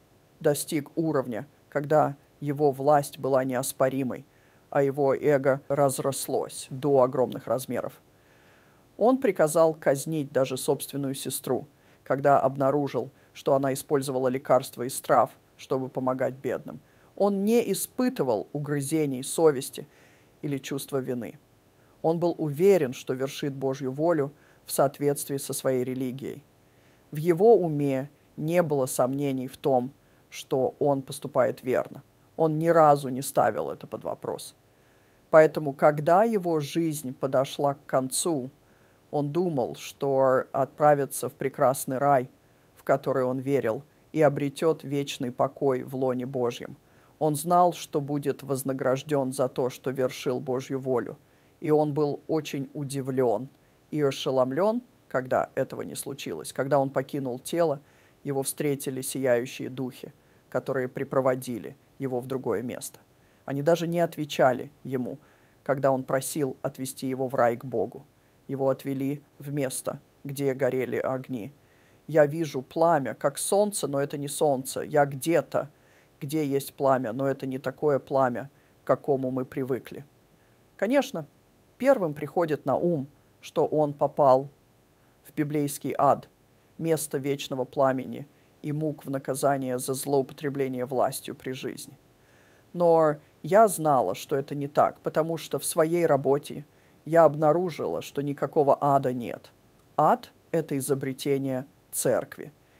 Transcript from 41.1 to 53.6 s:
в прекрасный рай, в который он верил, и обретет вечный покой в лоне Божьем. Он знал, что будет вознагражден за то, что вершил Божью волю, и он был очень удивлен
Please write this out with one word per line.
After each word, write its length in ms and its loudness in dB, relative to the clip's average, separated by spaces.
в 60 -14
прекрасный 640 0
рай, 300 4
в 80 -20
который 400 0
он 160 -2
верил, 460 -2
и 120 0
обретет 600 2
вечный 480 -4
покой 540 -2
в 100 -12
лоне 320 -2
Божьем. 500 -6
Он 180 0
знал, 360 4
что 280 -6
будет 420 -4
вознагражден 880 -2
за 160 0
то, 220 -2
что 220 -6
вершил 480 -4
Божью 400 -6
волю, 360 -4
и 100 -2
он 240 4
был 320 0
очень 480 -4
удивлен 720 -2